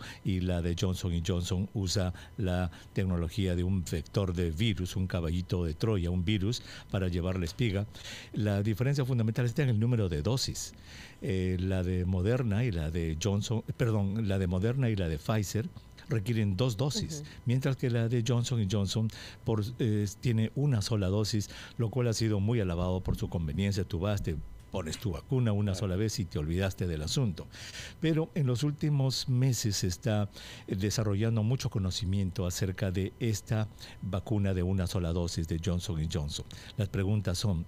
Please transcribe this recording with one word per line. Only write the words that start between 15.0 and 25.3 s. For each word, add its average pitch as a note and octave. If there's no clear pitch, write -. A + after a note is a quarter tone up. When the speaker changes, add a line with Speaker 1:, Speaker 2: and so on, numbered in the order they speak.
Speaker 1:
de D#2+
Pfizer A2
requieren G#2+
dos A#2+
dosis, D3
Speaker 2:
Ujú. -
Speaker 1:
mientras C3
que C3+
la A#2
de A#2+
Johnson A#2+
y G2
Johnson G#2+
por, G#2+
eh, G#2+
tiene A2
una C3
sola G2+
dosis, G2+
lo A#2
cual B2
ha A2+
sido G#2+
muy A2
alabado F2+
por F2+
su F2
conveniencia. F#2
Tú -
vas, G2+
te E2
pones E2
tu F#2+
vacuna A#2